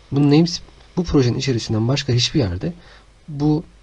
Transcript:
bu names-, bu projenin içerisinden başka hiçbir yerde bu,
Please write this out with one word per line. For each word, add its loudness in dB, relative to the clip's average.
bu 0
names-, 4
bu 0
projenin 2
içerisinden -2
başka -2
hiçbir 0
yerde -4
bu, -2